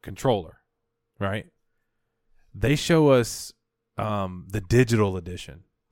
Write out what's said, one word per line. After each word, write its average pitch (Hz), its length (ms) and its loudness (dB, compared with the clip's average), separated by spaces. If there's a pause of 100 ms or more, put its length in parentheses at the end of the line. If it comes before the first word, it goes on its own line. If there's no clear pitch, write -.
controller, 104 560 -2 (600)
right? 101 260 -4 (1040)
They 113 220 0
show 151 360 4
us, - 420 0 (440)
um, 98 520 -6
the 107 120 -6
digital 110 560 2
edition, 87 480 -14 (280)